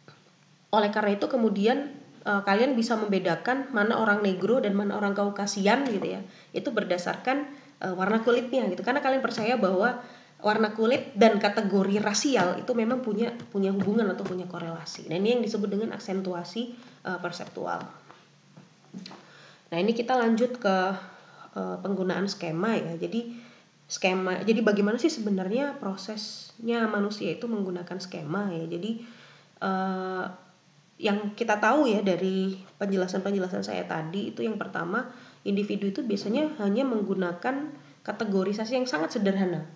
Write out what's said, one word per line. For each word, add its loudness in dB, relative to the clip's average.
oleh 6
karena 2
itu -2
kemudian, 2
eh, 2
kalian 4
bisa 2
membedakan 0
mana 2
orang 4
negro 2
dan 2
mana 0
orang 0
Kaukasian 2
gitu -2
ya. -6
Itu -4
berdasarkan, -2
eh, -2
warna 2
kulitnya 2
gitu. -2
Karena 2
kalian 2
percaya 0
bahwa 2
warna 2
kulit 2
dan 8
kategori 2
rasial 2
itu -4
memang 0
punya, -2
punya 0
hubungan 2
atau -6
punya -6
korelasi. -10
Nah, -2
ini 4
yang 0
disebut -2
dengan -2
aksentuasi, -6
eh, -6
perseptual. -6
Nah, -2
ini 4
kita 0
lanjut 4
ke, 4
eh, -4
penggunaan 0
skema -2
ya. -4
Jadi -6
skema, 0
jadi 2
bagaimana 2
sih 4
sebenarnya -2
prosesnya -4
manusia -2
itu -6
menggunakan -4
skema -4
ya. -4
Jadi, -4
eh, -2
yang 0
kita 2
tahu 6
ya 2
dari 2
penjelasan-penjelasan 0
saya -4
tadi -4
itu -4
yang -2
pertama, -4
individu -2
itu -4
biasanya 0
hanya 2
menggunakan -2
kategorisasi -2
yang 0
sangat -2
sederhana. 0